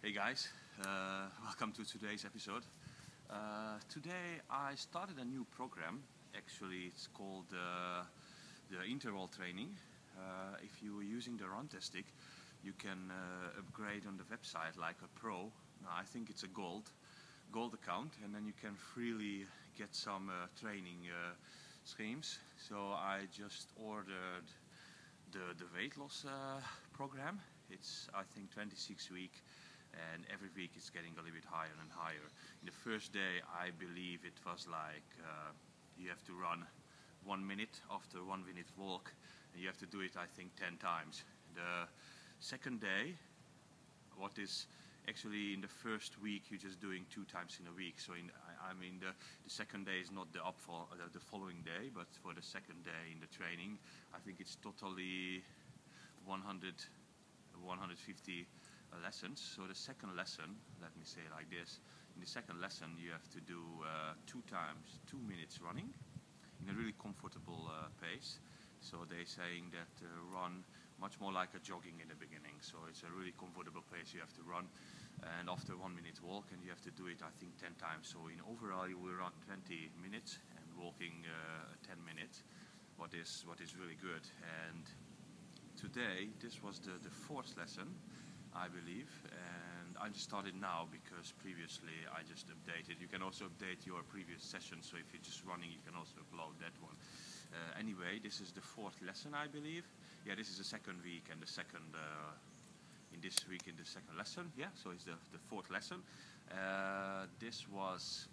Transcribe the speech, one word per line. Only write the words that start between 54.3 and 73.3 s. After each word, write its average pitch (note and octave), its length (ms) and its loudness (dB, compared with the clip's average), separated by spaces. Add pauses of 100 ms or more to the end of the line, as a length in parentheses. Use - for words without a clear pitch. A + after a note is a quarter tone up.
it's - 220 -4
totally F#2 840 2 (840)
one F#2+ 180 4
hundred, F#2 320 0 (880)
one F2+ 140 2
hundred F2+ 200 0
fifty, F2 480 -2 (420)
uh, F2 160 -8
lessons. G#2 400 0
So F#2+ 240 -2
the F#2 80 -2
second G#2 400 -2
lesson, F2 400 0 (240)
let E2 160 -6
me D#2+ 80 -8
say - 160 -6
it D#2+ 80 -4
like D#2 240 -4
this: F2 240 -2 (400)
in F2+ 80 -4
the - 60 -2
second G2+ 260 2
lesson E2+ 400 0
you E2+ 160 -2
have E2 240 -4
to F2 80 -4
do, F2 160 -2 (240)
uh, D#2 400 2
two - 240 -4
times, D#2 560 0
two C#3 240 -4
minutes E2+ 320 -4
running B2 320 0 (720)
in G2 80 2
a - 0 -
really A2 240 4
comfortable, E2+ 720 -2
uh, D#2 320 0
pace. F2 400 0 (400)
So E2+ 240 -2
they're E2+ 240 0
saying F2 480 0
that, E2 240 -4
uh, F2 80 -4 (240)
run F2+ 320 2 (320)
much G2 240 0
more G2 80 4
like F#2 240 8
a F#2 80 -4
jogging E2 400 -4
in D#2+ 80 -6
the D#2+ 80 -6
beginning. D2+ 480 -8
So E2 240 -4
it's D#2+ 160 -6
a E2+ 80 -2
really F2+ 240 0